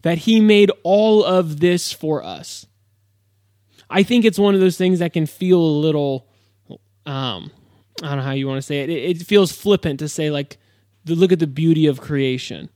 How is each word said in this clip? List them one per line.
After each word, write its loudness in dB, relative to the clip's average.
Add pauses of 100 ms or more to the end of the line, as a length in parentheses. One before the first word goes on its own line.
That -2
he 2
made 6 (120)
all 4
of 0
this 0
for -6
us. -16 (1200)
I 2
think 2
it's 2
one 4
of 2
those 2
things 0
that -4
can 0
feel 0
a 2
little, -2 (800)
um, -8 (500)
I -12
don't -4
know -6
how -6
you -6
wanna -6
say -6
it. -6
It, -4
it -16
feels 2
flippant -2
to -8
say, -4
like, -8 (480)
the, -2
"Look 4
at 2
the 0
beauty 2
of 0
creation." -6